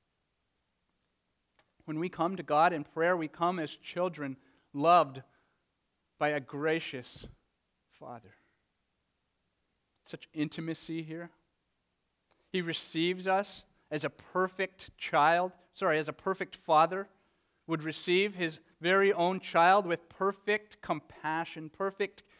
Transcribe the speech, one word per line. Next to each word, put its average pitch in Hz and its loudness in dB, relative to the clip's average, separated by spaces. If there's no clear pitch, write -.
When 156 -6
we 180 -4
come 180 -2
to 170 -8
God 156 4
in 147 -4
prayer, 170 0
we 160 -4
come 175 -2
as 156 -8
children 151 -6
loved 143 4
by 151 0
a 147 -2
gracious 147 -6
Father. 120 -18
Such - -16
intimacy 160 -6
here. 165 -12
He 185 -2
receives 170 -4
us 196 -2
as 151 -6
a 151 -4
perfect - -4
child, 170 2
sorry, 165 2
as 151 -2
a 147 -6
perfect - -6
father 165 4
would 160 -4
receive 180 0
his 165 -4
very 196 4
own 185 2
child 185 4
with 170 -2
perfect 208 -2
compassion, 160 -6
perfect 196 -6